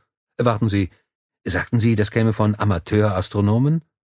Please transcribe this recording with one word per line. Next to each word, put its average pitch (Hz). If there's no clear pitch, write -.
"Warten 117
Sie, 98
sagten 92
Sie, 117
das 104
käme 110
von 107
Amateurastronomen?" 104